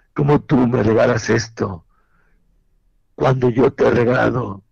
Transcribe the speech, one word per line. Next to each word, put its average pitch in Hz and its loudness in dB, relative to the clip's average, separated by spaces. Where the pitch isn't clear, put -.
¿cómo 143 0
tú 127 2
me 120 0
regalas 113 0
esto 107 -4
cuando 131 0
yo 120 2
te - -2
he - 2
regalado 117 -2